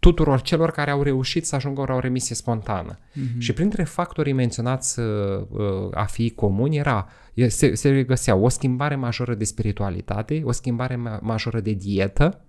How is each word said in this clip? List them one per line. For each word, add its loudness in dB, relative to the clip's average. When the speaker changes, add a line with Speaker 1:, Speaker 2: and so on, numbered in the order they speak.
Speaker 1:
tuturor 6
celor 2
care -2
au 0
reușit 0
să -4
ajungă -2
la 0
o 2
remisie -2
spontană. -4
Speaker 2:
Mhm. -4
Speaker 1:
Și -2
printre 0
factorii -4
menționați, -2
uh, -2
uh, -4
a -2
fi 0
comuni 0
era, 0
e, 4
se, 4
se 2
regăsea 2
o 4
schimbare 0
majoră -4
de -2
spiritualitate, -4
o 0
schimbare -2
ma-, -6
majoră -2
de -2
dietă, 0